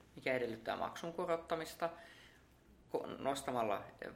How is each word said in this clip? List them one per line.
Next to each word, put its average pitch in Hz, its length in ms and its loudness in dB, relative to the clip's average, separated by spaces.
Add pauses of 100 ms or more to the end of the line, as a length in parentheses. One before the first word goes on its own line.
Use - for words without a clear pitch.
(160)
mikä 135 180 2
edellyttää 113 420 0
maksun 127 380 -2
korottamista, 165 760 0 (1080)
ko-, - 120 0 (120)
nostamalla 120 640 2 (320)